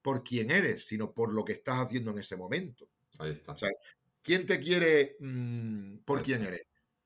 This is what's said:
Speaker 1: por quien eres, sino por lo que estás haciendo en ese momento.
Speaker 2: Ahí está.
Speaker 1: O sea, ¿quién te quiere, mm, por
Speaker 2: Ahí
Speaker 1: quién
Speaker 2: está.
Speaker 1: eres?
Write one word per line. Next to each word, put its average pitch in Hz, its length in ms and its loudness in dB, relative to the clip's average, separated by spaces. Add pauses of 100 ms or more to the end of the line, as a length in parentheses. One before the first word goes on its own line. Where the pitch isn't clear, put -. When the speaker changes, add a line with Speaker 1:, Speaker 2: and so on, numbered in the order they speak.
Speaker 1:
por 127 220 0
quien 120 280 0
eres, 170 360 2
sino 107 260 -4
por 113 200 0
lo 107 100 0
que 107 100 -4
estás 131 240 -4
haciendo 117 340 -2
en 104 80 -6
ese 95 180 -6
momento. 123 520 -6 (280)
Speaker 2:
Ahí 78 140 -6
está. 73 220 -12
Speaker 1:
O - 40 -14
sea, 101 120 -2 (520)
¿quién 175 240 2
te 175 140 2
quiere, 156 600 4
mm, 117 800 -6
por 139 200 0
Speaker 2:
Ahí - 60 -4
Speaker 1:
quién 123 160 2
Speaker 2:
está. 95 120 -2
Speaker 1:
eres? 85 140 -10 (380)